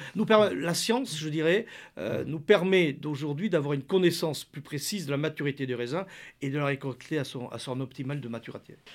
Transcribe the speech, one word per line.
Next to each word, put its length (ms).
nous 120
permet-, 280
la 200
science, 440
je 120
dirais, 340
euh, 300
nous 120
permet 540
d'aujourd'hui 560
d'avoir 240
une 100
connaissance 640
plus 160
précise 460
de 40
la 60
maturité 500
des 80
raisins 300
et 80
de 80
la 80
récolter 500
à 80
son, 240
à 100
son 220
optimal 400
de 80
maturité. 480